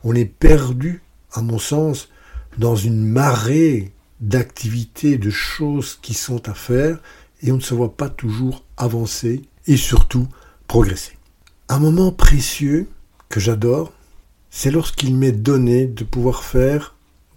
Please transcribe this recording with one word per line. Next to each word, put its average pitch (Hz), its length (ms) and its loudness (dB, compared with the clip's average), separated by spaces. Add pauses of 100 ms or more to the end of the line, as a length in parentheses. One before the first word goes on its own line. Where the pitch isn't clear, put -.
on 113 100 0
est 120 100 2
perdu, 139 760 4 (300)
à 113 100 -8
mon 113 160 -2
sens, 151 500 -2 (500)
dans 117 180 0
une 110 280 0
marée 127 880 0 (280)
d'activités, 120 1000 -2
de 104 120 -2
choses 143 720 -6
qui 117 140 -10
sont 120 340 -8
à 101 60 -8
faire, 147 440 -2 (440)
et 131 100 0
on 131 40 0
ne 127 40 -2
se 127 140 -6
voit 117 220 -2
pas 143 120 -6
toujours 123 560 -6 (120)
avancer, 117 680 -4 (240)
et 143 100 4
surtout - 520 4 (380)
progresser. 98 520 0 (500)
Un 135 100 -2
moment 175 340 2
précieux 147 760 4 (400)
que 107 120 -2
j'adore, 120 520 0 (580)
c'est - 200 -2
lorsqu'il 139 460 -2
m'est 131 160 2
donné 123 540 0
de 113 180 -10
pouvoir 127 400 -4
faire 135 500 0 (420)